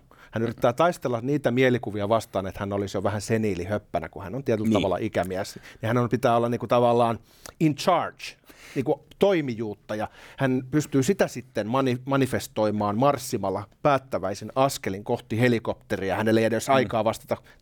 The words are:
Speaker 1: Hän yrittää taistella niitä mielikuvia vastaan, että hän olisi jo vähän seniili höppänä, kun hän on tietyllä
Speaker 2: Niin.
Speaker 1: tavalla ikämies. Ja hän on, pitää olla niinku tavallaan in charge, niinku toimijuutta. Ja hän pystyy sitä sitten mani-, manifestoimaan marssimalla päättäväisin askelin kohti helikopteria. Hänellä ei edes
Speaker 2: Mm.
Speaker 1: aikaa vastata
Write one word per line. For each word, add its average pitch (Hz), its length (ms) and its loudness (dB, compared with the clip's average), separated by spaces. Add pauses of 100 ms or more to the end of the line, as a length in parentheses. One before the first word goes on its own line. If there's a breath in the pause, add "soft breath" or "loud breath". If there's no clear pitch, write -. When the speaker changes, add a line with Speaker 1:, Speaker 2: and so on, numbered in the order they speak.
(320 loud breath)
Speaker 1:
Hän 113 120 -2
yrittää 117 300 0
taistella 127 480 0
niitä 135 300 0
mielikuvia 120 580 2
vastaan, 101 380 0
että 87 120 -10
hän 101 140 -6
olisi 101 240 -4
jo 92 60 -2
vähän 104 180 -2
seniili 107 420 -2
höppänä, 87 460 -6
kun - 140 -14
hän 92 120 -10
on 139 80 -8
tietyllä 110 260 0
Speaker 2:
Niin. 110 40 4
Speaker 1:
tavalla 92 240 2
ikämies. 95 600 -4 (220 loud breath)
Ja 113 60 -4
hän 117 100 0
on, 120 120 0
pitää 120 280 2
olla 117 120 2
niinku 117 180 -4
tavallaan 120 520 4 (400 loud breath)
in 151 160 2
charge, 147 480 -2 (520 loud breath)
niinku 139 300 -2 (140)
toimijuutta. 120 760 0
Ja 107 120 -4 (300 loud breath)
hän 131 340 0
pystyy 147 320 2
sitä 190 240 2
sitten 107 400 -6
mani-, 127 380 2
manifestoimaan 107 920 0
marssimalla 101 680 0 (140)
päättäväisin 107 760 -2
askelin 107 480 -2
kohti 113 380 -4
helikopteria. 107 760 0
Hänellä 110 240 4
ei 113 60 4
edes 110 220 0
Speaker 2:
Mm. 135 80 4
Speaker 1:
aikaa 113 280 0
vastata - 340 -2 (240 soft breath)